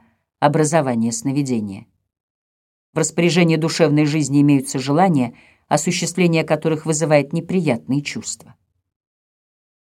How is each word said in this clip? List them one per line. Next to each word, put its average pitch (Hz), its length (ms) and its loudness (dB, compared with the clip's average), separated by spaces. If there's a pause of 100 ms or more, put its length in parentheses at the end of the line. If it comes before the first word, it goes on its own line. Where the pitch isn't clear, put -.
(400)
образования 147 720 0
сновидения. 120 760 -6 (1040)
В 156 60 -4
распоряжении 165 560 2
душевной 151 500 2
жизни 143 360 0
имеются 143 380 2
желания, 143 540 2 (340)
осуществление 170 760 0
которых 156 420 -2
вызывает 151 480 0
неприятные 151 680 -2
чувства. - 540 -12 (1400)